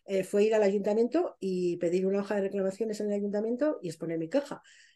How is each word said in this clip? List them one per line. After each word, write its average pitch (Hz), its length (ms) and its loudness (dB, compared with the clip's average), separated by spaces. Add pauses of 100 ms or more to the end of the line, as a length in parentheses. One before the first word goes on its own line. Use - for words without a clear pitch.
Eh, 190 180 0
fue 202 200 2
ir 220 120 4
al 214 80 4
ayuntamiento 214 760 2
y 180 380 0
pedir 180 280 2
una 196 140 2
hoja 202 160 -2
de 196 60 2
reclamaciones 196 580 -2
en 208 80 -2
el 208 60 0
ayuntamiento 220 680 -2
y 180 80 -8
exponer 165 300 -6
mi 160 100 -4
queja. 277 320 -2 (340)